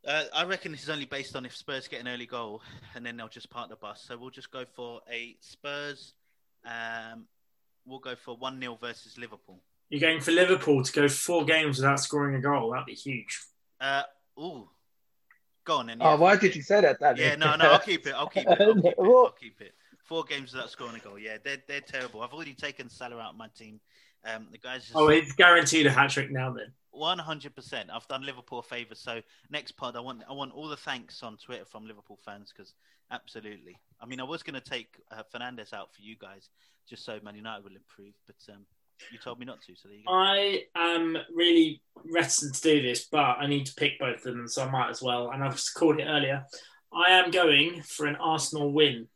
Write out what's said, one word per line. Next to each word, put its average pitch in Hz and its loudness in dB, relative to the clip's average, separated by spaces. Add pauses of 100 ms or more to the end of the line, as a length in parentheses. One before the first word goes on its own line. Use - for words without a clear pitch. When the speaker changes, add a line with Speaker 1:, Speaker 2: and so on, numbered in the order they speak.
Speaker 1:
Uh, 147 -2
I 160 0
reckon 185 -6
this 143 -14
is 143 -8
only 147 -6
based 139 -10
on 131 -8
if 120 -14
Spurs 131 -10
get 127 -12
an 123 -12
early 120 -10
goal, 113 -10 (320)
and 120 -14
then 120 -12
they'll 117 -14
just - -20
park 117 -14
the 110 -18
bus. 104 -16
So 120 -14
we'll 127 -16
just - -20
go 127 -12
for 120 -16 (100)
a 120 -12
Spurs, 143 -14 (500)
um, 113 -12 (580)
we'll 131 -16
go 131 -12
for 120 -16
one 131 -10
nil 123 -8
versus 117 -14
Liverpool. 107 -20 (280)
Speaker 2:
You're 147 -6
going 160 2
for 139 -4
Liverpool 175 4
to - -4
go 143 4
four 160 0
games 156 2
without 139 2
scoring 139 -2
a 131 -2
goal. 131 0
That'd 131 -6
be - -14
huge. 123 -10 (400)
Speaker 1:
Uh, 135 -2 (360)
ooh. 147 -12 (960)
Go 156 0
on 120 -4
then, 117 -12
Speaker 3:
Oh, 160 6
Speaker 1:
yeah, 151 6
Speaker 3:
why 170 8
Speaker 1:
fuck 196 4
Speaker 3:
did 196 6
Speaker 1:
it. - -8
Speaker 3:
you 147 -10
say 202 4
that, 143 4
Danny? 139 4
Speaker 1:
Yeah, 151 2
no, 151 2
no, 156 8
I'll - 10
keep 185 -4
it, 139 -6
I'll 143 -4
keep - -2
it, 175 6
I'll 214 8
Speaker 3:
<laughs> - -
Speaker 1:
keep 185 4
it, 175 6
Speaker 3:
What? 240 10
Speaker 1:
I'll - -2
keep - -20
it. 98 -20 (320)
Four 160 -6
games 135 -10
without 120 -8
scoring 117 -14
a - -14
goal. 101 -18
Yeah, 107 -12
they're, 139 -10
they're 143 -10
terrible. 123 -10
I've 123 -10
already 147 -14
taken 139 -12
Salah 120 -14
out 110 -14
of 85 -20
my 110 -20
team. 107 -20 (460)
Um, 110 -12
the 110 -20
guys 127 -12
just - -8
Speaker 2:
Oh, 151 6
it's 151 4
guaranteed 170 6
a 139 6
hat-trick 135 2
now 131 -4
then. 113 -12 (200)
Speaker 1:
One 165 -4
hundred 151 -12
percent. 117 -12
I've 113 -14
done 135 -10
Liverpool 127 -14
a - -20
favour. 120 -14
So 117 -12 (300)
next 147 -14
pod, 120 -12
I 120 -10
want, 123 -14
I 135 -14
want 139 -12
all 151 -16
the 147 -12
thanks 127 -14
on 110 -16
Twitter 104 -16
from 110 -20
Liverpool 104 -20
fans, 101 -20
'cause 95 -20 (380)
absolutely. 104 -18 (220)
I 117 -20
mean, 127 -14
I 131 -12
was 131 -12
gonna 135 -14
take, 120 -12 (140)
uh, 110 -18 (100)
Fernandes 120 -14
out 101 -16
for - -20
you 107 -20
guys 98 -20 (400)
just - -20
so 107 -12
Man 104 -20
United 107 -16
will 95 -20
improve, 101 -20 (120)
but, 101 -20 (160)
um, 101 -20 (480)
you 113 -20
told 120 -14
me 123 -16
not 127 -18
to, 90 -20
so - -20
there 101 -20
you - -20
go. 180 -8
Speaker 2:
I 196 2 (100)
am 165 0 (160)
really 165 4 (280)
reticent 135 0
to - -8
do 151 6
this, 123 -2
but 147 0
I 143 -4
need 143 -2
to - -14
pick 143 -2
both 123 -6
of 123 -6
them, 120 -10
so 131 -4
I 131 -6
might 127 -2
as 120 -10
well. 123 -2
And 135 -6
I've 135 -6 (140)
called 156 2
it 143 -6
earlier. 139 -2 (460)
I 175 4
am 185 6
going 165 4
for - -6
an 147 -4
Arsenal 156 -2
win 143 2